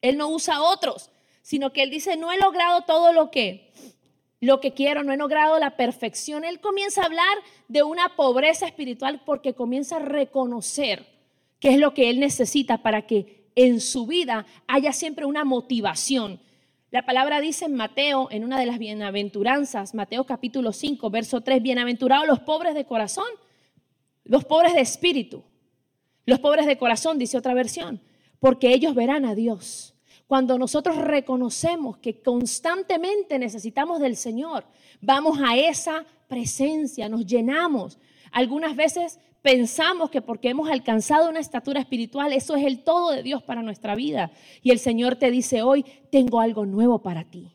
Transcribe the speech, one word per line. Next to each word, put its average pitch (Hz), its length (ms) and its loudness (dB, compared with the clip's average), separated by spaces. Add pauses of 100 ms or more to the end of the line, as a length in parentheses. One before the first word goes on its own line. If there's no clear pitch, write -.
Él 262 160 2
no 302 120 -2
usa 320 260 -2
a 294 80 0
otros, 339 480 0 (320)
sino 269 280 -4
que 269 120 0
él 269 80 -2
dice, 311 260 -4
"No 330 140 -6
he 381 80 -2
logrado 349 420 2
todo 339 320 4
lo 320 160 4
que, 196 420 -4 (720)
lo 262 180 4
que 269 140 -2
quiero, 285 300 0
no 277 100 -2
he 277 40 -4
logrado 302 420 2
la 285 180 -2
perfección". 247 680 -4
Él 339 160 -8
comienza 392 420 -2
a 349 40 2
hablar 339 320 0 (300)
de 285 160 4
una 349 320 0
pobreza 294 500 2
espiritual 269 600 -6
porque 277 280 -4
comienza 254 440 -6
a - 20 -2
reconocer 269 1040 -2 (540)
qué 277 100 4
es 262 80 8
lo 285 160 4
que 247 160 4
él 254 100 0
necesita 269 600 0
para 214 280 0
que - 380 -4 (100)
en 247 240 6
su 240 280 -6
vida 247 380 -2 (220)
haya 262 240 0
siempre 302 340 -6
una 294 200 -2
motivación. 240 960 -2 (480)
La 247 160 -2
palabra 277 360 0
dice 311 240 -4
en 294 100 -4
Mateo, 262 560 -2
en 214 120 -6
una 262 160 -4
de 254 60 0
las 240 140 -6
bienaventuranzas, 208 1120 -4
Mateo 226 320 -4
capítulo 240 480 -4
cinco, 262 380 -6
verso 226 300 -4
tres, 262 200 2
"Bienaventurados 247 680 2
los 277 120 4
pobres 311 340 -2
de 294 120 -4
corazón, 233 420 -4 (960)
los 269 220 2
pobres 339 280 4
de 302 80 4
espíritu, 269 640 -2 (840)
los 254 140 4
pobres 302 260 2
de 294 120 2
corazón", 254 400 0
dice 254 200 -2
otra 247 160 -2
versión, 247 480 -4 (380)
"porque 254 340 4
ellos 277 200 2
verán 262 300 0
a 220 120 -2
Dios". 226 580 -6 (340)
Cuando 254 300 2
nosotros 294 400 0
reconocemos 285 1000 -2
que - 240 -8
constantemente 339 1160 -2
necesitamos 247 600 -4
del 254 160 -2
Señor, 254 480 -8 (340)
vamos 285 420 2
a 240 140 4
esa 311 480 0 (240)
presencia, 269 800 -4
nos 226 180 -4
llenamos. 247 760 0 (320)
Algunas 262 440 -2
veces 320 440 -2 (240)
pensamos 302 640 2
que 240 140 -2
porque 233 260 -4
hemos 302 220 -2
alcanzado 277 580 2
una 320 100 -6
estatura 277 400 -6
espiritual, 269 540 -4
eso 277 220 -2
es 285 100 2
el 269 180 -2
todo 339 280 2
de 254 100 -2
Dios 254 220 -6
para 233 180 -8
nuestra 214 320 -8
vida. 240 380 -4 (320)
Y 247 80 6
el 240 80 6
Señor 247 380 0
te 262 120 2
dice 247 320 0
hoy, 262 240 4 (240)
"Tengo 247 300 4
algo 220 260 0
nuevo 233 380 2
para 170 220 -6
ti". 175 300 -20